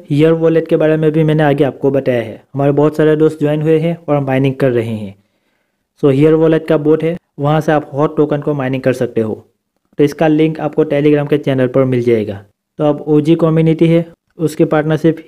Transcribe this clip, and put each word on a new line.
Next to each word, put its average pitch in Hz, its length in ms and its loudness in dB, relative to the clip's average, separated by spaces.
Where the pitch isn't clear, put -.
Ear 151 240 2
Wallet 165 340 0
के 170 80 0
बारे 156 220 2
में 156 140 0
भी 160 120 2
मैंने 156 200 2
आगे 143 200 2
आपको 135 280 -2
बताया 131 300 -2
है, 107 200 -12
हमारे 139 180 0
बहुत 147 260 2
सारे 156 180 2
दोस्त 156 240 2
ज्वाइन 151 220 -2
हुए 160 180 2
हैं 165 200 -4
और 147 200 -2
माइनिंग 135 360 0
कर 131 160 0
रहे 120 140 -2
हैं। 107 300 -10
So 143 80 2
Ear 151 220 2
Wallet 160 340 2
का 160 100 2
bot 151 260 0
है, 165 120 -4
वहाँ 151 220 0
से 156 100 -2
आप 147 220 -2
hot 151 240 -2
token 147 240 0
को 147 120 -4
mining 131 300 -4
कर 127 100 0
सकते 120 280 -4
हो। 110 120 -4
तो 147 40 2
इसका 143 240 0
link 156 320 0
आपको 151 260 -2
Telegram 147 440 0
के 151 80 2
channel 131 300 -2
पर 135 180 0
मिल 131 160 -2
जाएगा। 107 420 -2
तो 156 40 -2
अब 147 240 0
ओजी 151 280 2
community 160 520 2
है 165 180 2
उसकी 160 260 -2
partnership 156 520 0